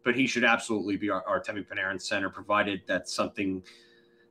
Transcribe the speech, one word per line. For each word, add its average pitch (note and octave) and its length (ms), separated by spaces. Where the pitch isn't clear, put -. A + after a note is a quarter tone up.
but A#2+ 120
he C3 120
should A#2+ 180
absolutely A2 520
be G2+ 140
our, F#2 140
Artemi G2 420
Panarin G2 340
center, G2 300
provided G2+ 560
that F#2 220
something F#2+ 540